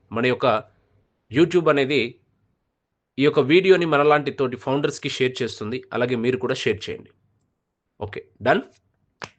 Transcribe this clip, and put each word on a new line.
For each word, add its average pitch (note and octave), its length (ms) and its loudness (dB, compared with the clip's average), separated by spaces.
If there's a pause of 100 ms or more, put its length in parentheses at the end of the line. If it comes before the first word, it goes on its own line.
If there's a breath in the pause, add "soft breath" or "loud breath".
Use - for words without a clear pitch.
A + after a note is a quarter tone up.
(120)
మన A2+ 140 -2
యొక్క A#2+ 380 0 (720)
YouTube E3+ 320 4
అనేది C#3 500 0 (1000)
ఈ C3+ 40 0
యొక్క D3 160 2
వీడియోని F3 460 4
మనలాంటి D3 460 2
తోటి B2+ 260 -4
ఫౌండర్స్‌కి D3 520 -4
షేర్ B2+ 320 -4
చేస్తుంది. A2+ 420 -8 (100)
అలాగే B2 220 -2
మీరు A#2+ 220 0
కూడా B2+ 160 -4
షేర్ A#2 360 -4
చేయండి. - 220 -12 (920)
ఓకే, - 200 -12 (160)
డన్? D3+ 200 2 (760)